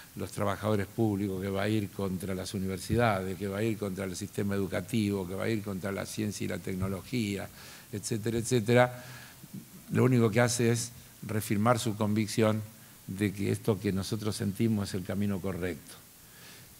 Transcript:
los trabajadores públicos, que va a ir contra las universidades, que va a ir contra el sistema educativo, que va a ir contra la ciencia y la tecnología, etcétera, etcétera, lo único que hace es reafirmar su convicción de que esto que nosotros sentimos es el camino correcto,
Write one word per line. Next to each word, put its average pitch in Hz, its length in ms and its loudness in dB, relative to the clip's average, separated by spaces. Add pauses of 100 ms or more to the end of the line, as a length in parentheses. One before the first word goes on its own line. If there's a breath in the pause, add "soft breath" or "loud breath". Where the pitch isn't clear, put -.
(160 loud breath)
los 98 160 -6
trabajadores 101 560 0
públicos, 101 540 0
que 98 80 -4
va 98 140 -2
a 107 60 0
ir 104 220 0
contra 92 420 -4
las 92 220 -6
universidades, 95 840 0
que 101 100 -4
va 98 120 -2
a 110 40 0
ir 113 140 0
contra 95 280 -4
el 92 100 -6
sistema 101 400 -2
educativo, 101 720 0
que 95 80 -6
va 101 100 -2
a 110 40 0
ir 110 120 0
contra 98 300 -4
la 95 140 -4
ciencia 104 400 -4
y - 20 -2
la 95 100 -4
tecnología, 95 880 -4 (440 loud breath)
etcétera, 113 480 -4
etcétera, 120 640 4 (840 loud breath)
lo 110 120 6
único 120 260 6
que 110 120 4
hace 120 300 4
es 117 200 -2 (340 loud breath)
reafirmar 110 540 2
su 110 160 -2
convicción 107 640 2 (460 loud breath)
de 92 260 0
que 101 180 -2
esto 107 280 0
que 104 120 0
nosotros 104 440 -2
sentimos 104 540 0
es - 60 -6
el 90 80 -4
camino 101 360 -2
correcto, 87 560 -6 (840 loud breath)